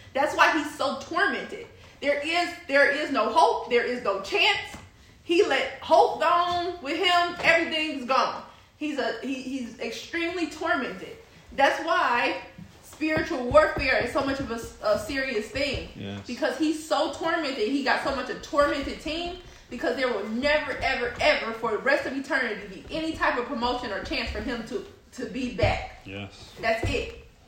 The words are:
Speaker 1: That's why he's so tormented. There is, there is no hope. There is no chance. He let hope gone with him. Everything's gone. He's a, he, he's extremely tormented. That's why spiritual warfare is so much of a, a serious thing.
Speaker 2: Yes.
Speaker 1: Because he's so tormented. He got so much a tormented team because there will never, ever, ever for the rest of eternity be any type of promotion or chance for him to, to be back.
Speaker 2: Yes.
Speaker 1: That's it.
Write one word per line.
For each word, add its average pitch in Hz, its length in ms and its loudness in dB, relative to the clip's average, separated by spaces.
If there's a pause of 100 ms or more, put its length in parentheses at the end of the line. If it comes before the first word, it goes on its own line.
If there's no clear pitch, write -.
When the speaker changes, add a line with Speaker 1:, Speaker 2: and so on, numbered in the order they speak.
(140)
Speaker 1:
That's 285 200 2
why 320 180 6
he's 302 220 -2
so 262 260 -2
tormented. 320 680 -2 (340)
There 285 240 2
is, 339 240 0 (180)
there 277 240 6
is 294 200 -2
no 233 200 2
hope. - 400 4
There 240 140 4
is 247 180 -4
no 196 200 0
chance. 392 360 2 (640)
He 349 220 4
let 285 360 0
hope 359 400 6
gone 349 600 2
with 285 140 -4
him. 349 460 4
Everything's 311 640 2
gone. 247 360 0 (360)
He's 294 200 -4
a, 226 240 -2
he, 262 120 -4
he's 254 460 -8
extremely 330 680 -4
tormented. 240 680 -4 (400)
That's 285 280 4
why 277 520 2 (460)
spiritual 311 680 -2
warfare 277 520 6
is 240 100 -4
so 285 120 0
much 269 160 -2
of 226 100 -6
a, 233 100 -6 (260)
a 208 120 4
serious 262 500 -4
thing. 277 460 -2
Speaker 2:
Yes. - 320 -10
Speaker 1:
Because 247 300 -2
he's 311 300 0
so 302 260 0
tormented. 311 560 -2
He 269 160 0
got - 180 2
so 269 140 0
much 262 140 -4
a 190 60 -6
tormented 285 640 2
team 349 360 -6 (340)
because 247 260 -2
there 254 160 0
will 208 160 -4
never, 285 440 2 (100)
ever, 240 380 0
ever 226 320 2
for 226 200 -4
the 202 60 0
rest - 280 2
of 254 100 -6
eternity 240 520 -2
be 190 160 -14 (100)
any 320 200 -4
type 302 240 0
of 240 80 -2
promotion 247 440 -2
or 190 140 -6
chance 240 260 -4
for 214 100 -6
him 226 260 -4
to, 240 180 -6 (280)
to 254 180 -8
be 247 240 -6
back. - 500 -2
Speaker 2:
Yes. 98 460 -12 (100)
Speaker 1:
That's 226 300 0
it. - 360 -6 (220)